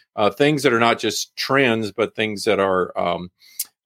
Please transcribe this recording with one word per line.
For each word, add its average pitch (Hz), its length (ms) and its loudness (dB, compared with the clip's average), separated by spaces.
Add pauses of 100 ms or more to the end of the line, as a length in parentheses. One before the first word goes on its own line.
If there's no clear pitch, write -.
(160)
uh, 104 160 2
things 143 320 0
that 131 100 4
are 113 60 2
not 117 180 2
just - 380 -6
trends, 117 560 0
but 104 240 -4
things 107 300 -6
that 101 140 2
are, 92 380 0
um, 87 320 -4 (560)